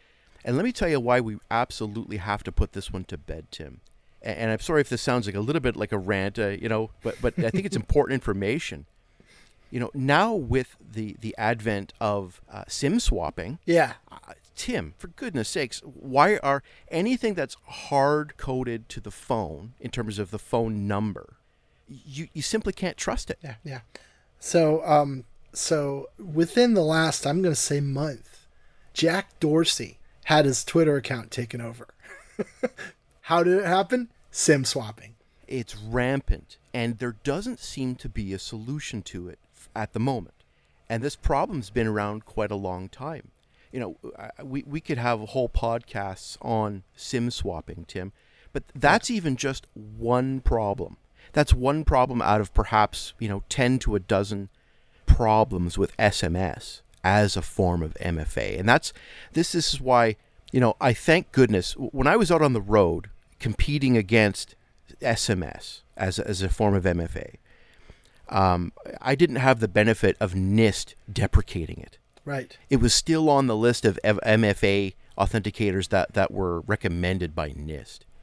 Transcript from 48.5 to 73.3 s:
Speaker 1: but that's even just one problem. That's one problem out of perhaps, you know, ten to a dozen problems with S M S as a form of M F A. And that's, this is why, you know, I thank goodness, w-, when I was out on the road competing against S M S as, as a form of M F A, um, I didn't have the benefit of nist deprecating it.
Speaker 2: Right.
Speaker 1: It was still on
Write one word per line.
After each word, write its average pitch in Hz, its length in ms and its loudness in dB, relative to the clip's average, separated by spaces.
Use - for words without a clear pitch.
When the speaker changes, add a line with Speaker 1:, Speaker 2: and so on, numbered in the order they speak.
Speaker 1:
but - 120 -8
that's 151 380 4
even 170 240 -2
just 135 380 -4
one 117 640 -2
problem. 107 580 0
That's 147 200 4
one 139 300 2
problem 127 380 2
out 104 200 4
of 101 120 -6
perhaps, - 640 2
you 113 80 -4
know, 101 220 -4
ten 127 300 2
to 110 160 0
a 101 40 0
dozen 101 500 -2
problems 107 720 4
with 95 220 0
S 104 240 2
M 82 120 0
S - 460 -4
as 101 320 4
a 95 60 -2
form 87 420 0
of 78 160 -8
M 87 180 -2
F 78 200 -4
A. 50 200 -4
And 95 100 -2
that's, 127 260 4
this 170 200 0
is 156 280 -2
why, 120 340 4
you 131 80 2
know, 120 200 4
I 123 140 2
thank - 380 2
goodness, 107 420 4
w-, 127 180 -10
when 131 160 0
I 165 80 6
was 202 160 2
out 165 100 6
on 143 120 4
the 113 80 0
road 95 480 2
competing 131 580 2
against 104 580 2
S - 280 0
M 92 140 0
S - 400 -12
as, 92 200 -2
as 101 240 -4
a 95 60 -2
form 104 260 2
of 95 120 2
M 87 160 2
F 82 160 -8
A, - 200 -12
um, 90 420 2
I 135 140 0
didn't 147 200 4
have 131 240 4
the 110 80 2
benefit 107 540 4
of 95 120 0
nist 98 640 2
deprecating 95 680 0
it. - 180 -20
Speaker 2:
Right. 135 340 -8
Speaker 1:
It 139 80 4
was 120 160 4
still 160 360 4
on 139 160 6